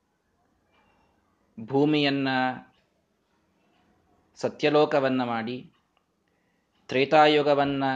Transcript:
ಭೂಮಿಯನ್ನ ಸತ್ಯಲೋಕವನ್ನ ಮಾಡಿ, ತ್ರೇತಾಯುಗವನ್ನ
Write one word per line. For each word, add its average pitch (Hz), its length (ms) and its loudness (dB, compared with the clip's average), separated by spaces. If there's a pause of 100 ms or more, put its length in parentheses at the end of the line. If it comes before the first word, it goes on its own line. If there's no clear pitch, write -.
(1600)
ಭೂಮಿಯನ್ನ 139 680 0 (2000)
ಸತ್ಯಲೋಕವನ್ನ 143 880 0
ಮಾಡಿ, 120 460 -8 (1200)
ತ್ರೇತಾಯುಗವನ್ನ 143 960 2 (120)